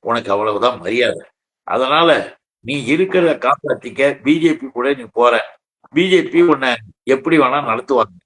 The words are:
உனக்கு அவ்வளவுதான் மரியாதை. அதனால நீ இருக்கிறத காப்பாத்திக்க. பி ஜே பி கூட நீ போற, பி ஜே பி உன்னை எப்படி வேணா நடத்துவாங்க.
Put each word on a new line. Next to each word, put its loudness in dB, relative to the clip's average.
உனக்கு -2
அவ்வளவுதான் -2
மரியாதை. -2
அதனால 2
நீ -6
இருக்கிறத 0
காப்பாத்திக்க. -4
பி 2
ஜே 2
பி -12
கூட -4
நீ -12
போற, 4
பி 2
ஜே 4
பி 0
உன்னை 2
எப்படி -2
வேணா 2
நடத்துவாங்க. -2